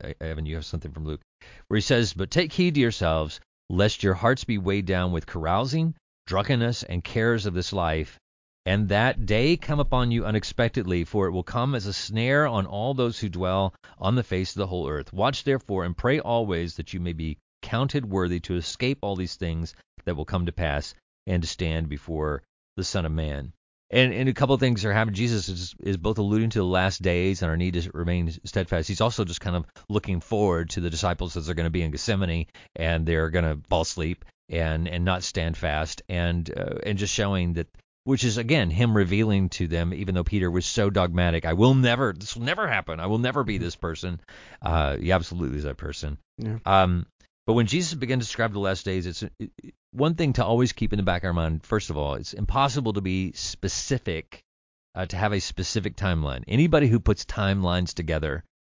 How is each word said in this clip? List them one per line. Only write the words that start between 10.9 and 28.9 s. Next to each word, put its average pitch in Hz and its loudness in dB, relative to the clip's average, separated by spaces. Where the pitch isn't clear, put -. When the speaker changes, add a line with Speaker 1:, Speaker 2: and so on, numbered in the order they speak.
Speaker 1:
for 98 0
it 87 0
will 92 -2
come 127 -2
as 101 -4
a 98 -4
snare 127 2
on 107 0
all 110 -2
those 120 0
who 110 -4
dwell 92 0
on 95 2
the 123 2
face 92 -2
of - -8
the 95 0
whole 90 -4
earth. 73 -6
Watch 117 0
therefore 107 0
and 87 -4
pray - 2
always 98 0
that - -10
you 95 -6
may 87 -4
be 80 -6
counted 131 -2
worthy 90 0
to 90 -4
escape 123 -4
all 101 -2
these 90 -4
things 82 -4
that 90 -2
will 78 -6
come 90 -2
to 85 -2
pass 73 -2
and 90 0
to 80 -4
stand 82 -2
before 76 -4
the 95 -4
Son 90 -2
of 78 -2
Man." 73 -4
And, 123 4
and 127 0
a 127 2
couple 139 2
of - -2
things 120 2
are 107 2
happening. 110 2
Jesus 110 0
is, 90 -8
is 98 0
both 107 0
alluding 110 2
to 110 0
the 92 4
last 92 2
days 90 2
and 82 2
our 80 2
need 87 0
to 87 -2
remain 85 0
steadfast. 90 0
He's 95 -4